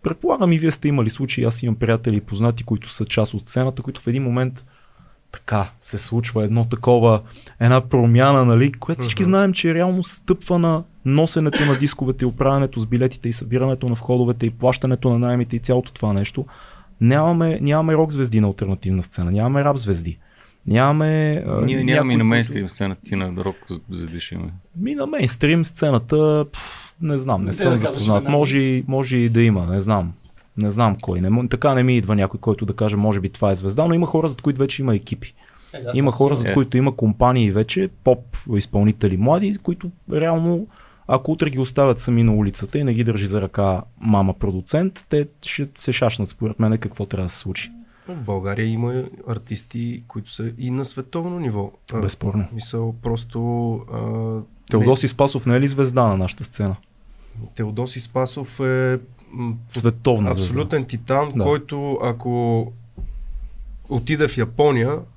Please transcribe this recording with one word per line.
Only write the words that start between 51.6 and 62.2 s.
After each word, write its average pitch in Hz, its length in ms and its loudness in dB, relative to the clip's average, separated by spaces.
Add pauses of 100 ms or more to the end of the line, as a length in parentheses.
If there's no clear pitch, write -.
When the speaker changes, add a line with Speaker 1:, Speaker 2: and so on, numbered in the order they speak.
Speaker 2:
А, 113 60 -2
Speaker 1:
Безспорно. 101 540 -2
Speaker 2:
мисъл, 113 420 -6
просто, 117 440 -6 (540)
а, 113 460 -6 (300)
Speaker 1:
Теодоси 120 360 4
Speaker 2:
не. 120 40 0
Speaker 1:
Спасов 135 360 0
не 120 100 4
е 131 60 4
ли 143 60 2
звезда 131 360 2
на 101 140 4
нашата 92 260 -4
сцена? 98 320 -4 (800)
Speaker 2:
Теодоси 120 440 -6
Спасов 131 600 -6
е, 127 400 0 (340)
м, 120 200 -4 (140)
Speaker 1:
Световна 113 680 2
звезда. 92 100 0
Speaker 2:
абсолютен 135 420 -2
титан, 135 460 -2
Speaker 1:
Да. 113 120 0
Speaker 2:
който 143 600 -2
ако 117 680 -2 (1160)